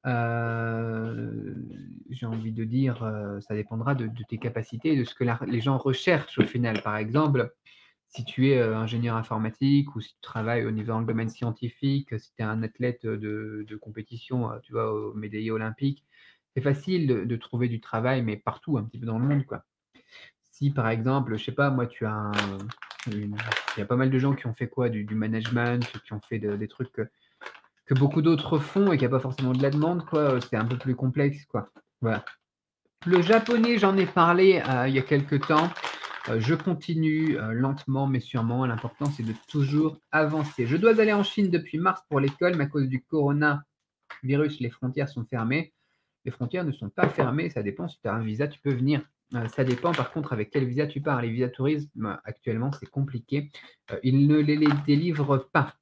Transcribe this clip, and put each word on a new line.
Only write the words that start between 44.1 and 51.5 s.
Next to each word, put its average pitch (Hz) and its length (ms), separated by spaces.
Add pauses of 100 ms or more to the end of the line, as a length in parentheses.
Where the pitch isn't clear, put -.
les 120 100
frontières 135 400
sont 117 160
fermées. 127 480 (500)
Les 123 80
frontières 175 320
ne 151 80
sont 104 180
pas - 200
fermées, 143 400
ça 113 140
dépend 98 240
si - 120
tu - 80
as 101 60
un 113 80
visa, 110 260
tu 147 120
peux 139 140
venir. 139 280 (320)
Euh, 120 140
ça 131 160
dépend 127 300
par - 180
contre 151 220
avec 107 180
quel 135 140
visa 127 200
tu 143 160
pars. 143 200
Les 117 100
visas 123 180
tourisme, 135 720